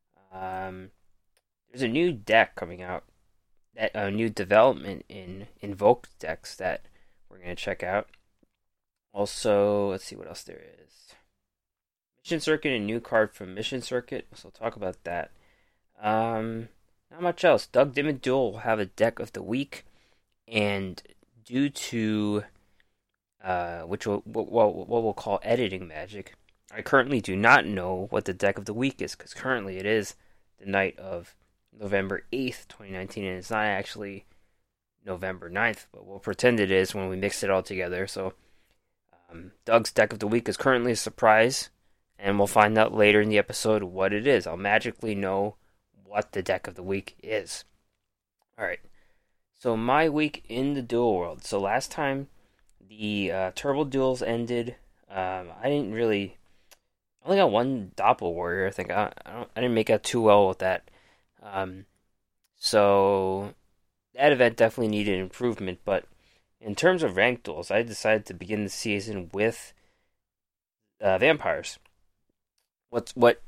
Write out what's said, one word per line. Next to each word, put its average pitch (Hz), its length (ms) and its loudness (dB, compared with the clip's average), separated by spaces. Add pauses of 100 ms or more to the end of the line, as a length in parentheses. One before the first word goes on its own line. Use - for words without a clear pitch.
(320)
Um, 185 600 -10 (760)
there's 123 140 -8
a 120 60 0
new 165 240 0
deck 107 420 2
coming 90 280 -12
out, 90 200 -8 (760)
that, 110 160 -2
a 104 160 -4
new 107 220 -2
development 101 760 4
in 190 400 -16 (120)
Invoked 104 600 0
decks - 340 -12
that - 280 -6 (460)
we're 92 100 -20
gonna 87 180 -10
check - 260 -6
out. 95 240 -2 (1080)
Also, 101 760 2
let's 95 140 -6
see - 100 -16
what 92 140 -16
else - 160 -16
there - 180 -20 (240)
is. - 280 -20 (1080)
Mission 165 160 -4
Circuit, 151 340 -2
a 120 60 0
new 107 220 -4
card 110 320 2
from 92 200 -14
Mission 113 300 -8
Circuit, - 500 -8
so - 120 -20
we'll - 80 -20
talk 113 240 -8
about 95 260 -8
that. 85 300 -8 (680)
Um, 113 680 -2 (420)
not 165 120 -12
much 175 200 -2
else. 151 240 4
Doug 131 280 2
Dimmadome 135 580 0
will 110 60 -12
have 113 200 0
a 98 80 -2
deck - 320 0
of - 140 -10
the - 100 -12
week, 123 420 -8 (640)
and 101 560 -2 (420)
due 135 240 -2
to, 107 760 -2 (1000)
uh, 180 380 -4
which - 260 -8
we'll, 104 120 -2
what, 110 340 -6
what, 104 360 2
what 117 140 0
we'll 107 120 -2
call - 280 -2
editing 98 460 -2
magic, 95 460 -14 (380)
I 110 100 -10
currently 131 380 2
do 98 140 -6
not 113 320 6
know 92 440 -6
what - 140 -2
the 92 100 -6
deck 101 220 0
of 101 100 -12
the 104 80 -6
week 131 280 -4
is, - 140 -10
'cause - 180 -20
currently 98 440 -6
it 95 80 -8
is 107 280 0 (460)
the 98 60 -20
night 98 300 0
of 90 380 -12 (420)
November 98 540 -2
eighth, 127 380 -8
twenty 98 240 -18
nineteen, 95 320 -10
and 92 120 -6
it's 92 140 -14
not 107 140 0
actually 101 600 -6 (800)
November 92 440 -8
ninth, 107 440 -2
but 98 140 -20
we'll 98 140 -18
pretend 113 400 2
it 95 100 2
is 95 240 4
when 95 140 -6
we 92 80 -6
mix 101 260 -4
it 98 80 0
all 92 140 2
together. 92 420 -6
So, 95 280 -8 (960)
um, 87 220 -20 (140)
Doug's 113 260 6
deck 107 220 4
of 107 80 -8
the 104 80 -2
week 113 200 2
is 104 80 -2
currently 123 360 2
a 107 40 0
surprise, 113 760 4 (460)
and 101 220 0
we'll 101 80 6
find 107 320 6
out 113 160 4
later 104 260 6
in 107 80 2
the 107 100 4
episode 107 440 0
what 95 300 -2
it 104 120 -2
is. 123 220 2
I'll 85 100 -6
magically 107 600 -2
know 98 400 -2 (480)
what 104 260 -4
the 95 140 -6
deck 92 240 -4
of 87 80 -16
the 90 80 -14
week 98 360 -6
is. 104 440 -6 (920)
All 110 80 -6
right. 87 140 -6 (760)
So 117 240 -2
my 135 320 2
week 151 400 -2
in 135 260 -2
the 135 80 -4
duel 117 340 2
world. 87 280 -6
So 101 140 -4
last 104 320 -2
time 139 380 -4 (520)
the, 104 520 -4
uh, 92 240 -2
Turbo 139 260 -2
Duels 131 400 0
ended, 117 540 -4 (340)
um, 92 380 -6 (120)
I 123 80 -2
didn't 143 240 -2
really, 107 460 0 (800)
I 123 60 -18
only 190 120 2
got 165 120 6
one 117 460 0
Doppel 101 360 2
Warrior. 87 360 -2
I - 20 -2
think 95 220 -6
I, 101 200 -2 (140)
I - 60 -16
don't, 120 240 -12
I 113 40 -4
didn't 123 140 0
make 110 160 2
out 107 140 2
too 120 160 -2
well 104 260 8
with 92 140 -4
that. 92 280 -2 (580)
Um, 95 380 -8 (720)
so 98 960 4 (600)
that 143 180 4
event 120 240 4
definitely 113 320 2
needed 104 320 0
improvement. 95 640 -6
But 95 220 -2 (520)
in 104 160 -10
terms 175 280 2
of 95 160 0
ranked 117 240 2
duels, 85 280 -10
I 107 120 2
decided 110 440 0
to 98 80 -14
begin 101 300 -6
the 95 60 -6
season 101 600 -6
with, 107 440 -2 (1300)
uh, 95 160 2
vampires. 113 600 0 (1120)
What's, - 260 -6
what, 120 340 6